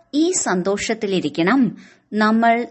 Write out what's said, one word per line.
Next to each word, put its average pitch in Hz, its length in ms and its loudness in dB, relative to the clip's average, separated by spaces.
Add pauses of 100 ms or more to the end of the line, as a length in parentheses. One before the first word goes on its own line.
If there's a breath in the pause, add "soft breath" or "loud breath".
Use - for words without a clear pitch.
(140)
ഈ 330 180 2
സന്തോഷത്തിലിരിക്കണം. 196 1400 0 (360 loud breath)
നമ്മൾ 226 580 2